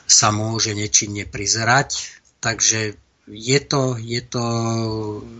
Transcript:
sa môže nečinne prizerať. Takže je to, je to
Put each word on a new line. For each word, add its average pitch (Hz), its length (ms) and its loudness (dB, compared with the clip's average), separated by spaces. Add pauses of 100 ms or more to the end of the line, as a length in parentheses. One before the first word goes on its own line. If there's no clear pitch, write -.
sa - 240 6
môže 107 480 -2
nečinne 104 500 -2
prizerať. 113 880 0 (240)
Takže 110 560 0 (320)
je 110 320 0
to, 131 400 0
je 117 240 -4
to 120 220 -4 (960)